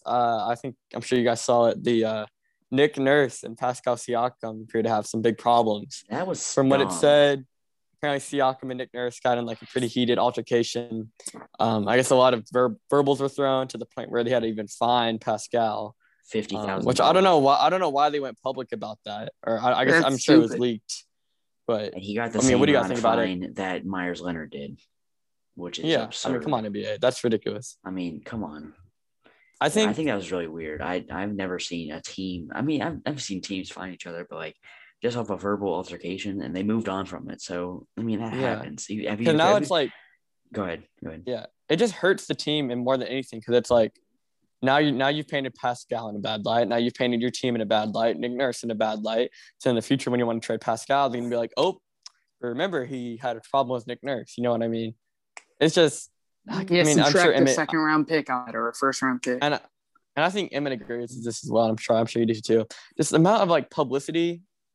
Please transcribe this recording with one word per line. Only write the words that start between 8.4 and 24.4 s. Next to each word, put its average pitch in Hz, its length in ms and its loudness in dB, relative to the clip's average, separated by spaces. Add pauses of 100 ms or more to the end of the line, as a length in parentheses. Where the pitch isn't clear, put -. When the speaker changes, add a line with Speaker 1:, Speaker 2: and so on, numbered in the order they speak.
Speaker 1:
and 127 80 -8
Nick 120 140 -10
Nurse 123 260 -6
got 123 180 0
in, 120 80 -4
like, 117 160 -8
a - 60 -18
pretty 123 200 -2
heated 120 300 2
altercation. 117 920 -2 (480)
Um, 110 280 2
I 113 80 2
guess 127 140 4
a 135 60 6
lot 127 180 8
of 113 180 -4
ver-, 123 240 2 (140)
verbals 139 320 2
were 139 80 0
thrown 135 400 0
to - 80 -12
the 113 80 -10
point - 240 -12
where 117 140 0
they 120 80 0
had 120 100 2
to 113 80 -2
even 107 180 -6
fine 117 520 0
Pascal, 107 680 -2
um, 110 60 -14 (320)
Speaker 2:
Fifty 104 300 -6
thousand 104 320 -4
Speaker 1:
which 131 120 2
I 165 140 6
don't 190 100 6
know 180 140 6
why, 139 240 6
I 151 80 4
don't 185 100 0
know 165 120 0
why 143 180 4
they 147 100 -2
went 127 220 -8
public 127 300 -6
about 107 340 -8
that, 107 260 -10 (140)
or 113 140 0
I, 123 140 2
I 131 120 2
guess 165 160 6
Speaker 3:
That's 143 60 2
Speaker 1:
I'm 135 100 2
sure 151 180 4
it 160 40 12
was - 100 4
Speaker 3:
stupid. 120 100 -4
Speaker 1:
leaked. 120 440 -4 (640)
But 107 260 -2
Speaker 2:
And 92 80 -10
he 101 140 -6
got 117 180 -2
the 107 60 0
Speaker 1:
I - 20 2
mean, 131 80 4
Speaker 2:
same 123 100 6
Speaker 1:
what 143 60 6
do 147 60 4
you 139 80 6
guys 95 80 0
Speaker 2:
amount - 20 -4
Speaker 1:
think 120 80 -2
Speaker 2:
of 117 80 -2
Speaker 1:
about 113 140 4
it? 113 80 2
Speaker 2:
fine 90 260 -6
that 92 320 -6
Myers 90 360 -4
Leonard 82 280 -8